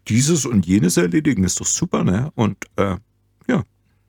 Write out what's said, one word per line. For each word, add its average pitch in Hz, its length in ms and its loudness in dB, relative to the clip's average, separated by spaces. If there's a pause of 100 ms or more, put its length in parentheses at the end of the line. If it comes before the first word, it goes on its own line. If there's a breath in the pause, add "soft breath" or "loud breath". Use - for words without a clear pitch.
dieses 143 360 2
und 117 200 0
jenes 107 320 2
erledigen, 156 480 0
ist - 140 -2
doch - 60 -8
super“, - 380 -2
ne? 110 320 0
Und, 107 220 0 (200)
äh, 98 180 0 (520)
ja. 240 160 0 (460)